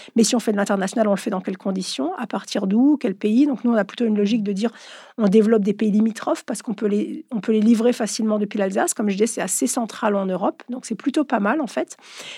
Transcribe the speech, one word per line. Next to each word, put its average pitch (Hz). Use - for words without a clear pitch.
Mais 226
si 254
on 233
fait 220
de 202
l'international, 202
on 202
le 190
fait -
dans 185
quelles 190
conditions ? 202
À 202
partir 202
d'où ? 262
Quel 202
pays ? 233
Donc, 269
nous, 240
on 233
a 196
plutôt 240
une 214
logique 208
de 202
dire, 202
on 214
développe 214
des 196
pays 208
limitrophes 220
parce -
qu'on 233
peut 214
les, 208
on 226
peut 220
les 214
livrer 226
facilement 214
depuis 208
l'Alsace. 196
Comme 214
je 196
disais, 214
c'est 196
assez 247
central 220
en 196
Europe, 190
donc 254
c'est 220
plutôt 285
pas 226
mal, 220
en 247
fait. -